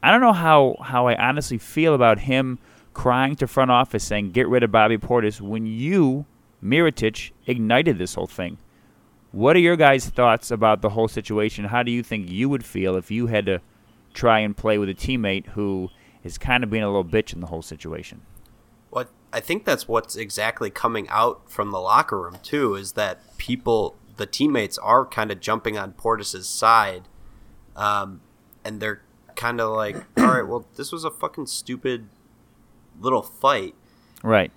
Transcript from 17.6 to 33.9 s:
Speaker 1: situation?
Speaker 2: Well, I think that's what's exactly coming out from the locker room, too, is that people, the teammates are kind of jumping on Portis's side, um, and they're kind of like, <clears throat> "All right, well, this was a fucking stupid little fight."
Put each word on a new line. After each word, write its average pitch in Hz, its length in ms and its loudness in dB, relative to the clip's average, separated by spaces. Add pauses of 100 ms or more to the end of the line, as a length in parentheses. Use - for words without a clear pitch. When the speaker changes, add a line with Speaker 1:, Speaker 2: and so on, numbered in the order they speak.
Speaker 1:
situation? 78 600 -14 (680)
Speaker 2:
Well, 123 160 -6 (260)
I 117 80 -4
think 190 240 -4
that's 147 240 -2
what's 113 260 -2
exactly 110 540 -4
coming 113 400 -4
out 113 420 0
from 104 200 -4
the 95 100 -4
locker 104 400 2
room, 87 220 -14
too, 135 320 0
is 98 180 -10
that - 440 -6
people, 113 580 -2 (200)
the 104 100 -8
teammates 131 520 -2
are 120 280 4
kind 107 260 -4
of 92 100 -8
jumping 107 360 -4
on 98 160 -10
Portis's 101 540 -4
side, 104 640 2 (680)
um, 101 460 -2 (420)
and 107 160 -12
they're 107 220 -6 (340)
kind 120 240 -4
of 110 160 0
like, 107 220 -4 (140)
<clears throat> - 60 -4
"All - 100 6
right, 127 200 2
well, 117 180 -6 (120)
this 143 160 -10
was 165 100 -10
a 156 80 -6
fucking - 360 -10
stupid 123 600 -8 (920)
little 120 200 0
fight." 113 540 -2 (480)